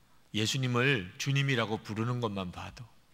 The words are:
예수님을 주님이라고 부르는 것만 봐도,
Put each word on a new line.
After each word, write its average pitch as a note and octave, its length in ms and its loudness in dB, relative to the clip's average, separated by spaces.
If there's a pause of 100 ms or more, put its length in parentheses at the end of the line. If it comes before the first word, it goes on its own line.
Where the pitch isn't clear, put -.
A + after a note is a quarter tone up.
(340)
예수님을 A#2+ 840 2
주님이라고 C3+ 600 2
부르는 A#2 420 -2
것만 G2 320 -2
봐도, F#2 320 -12 (300)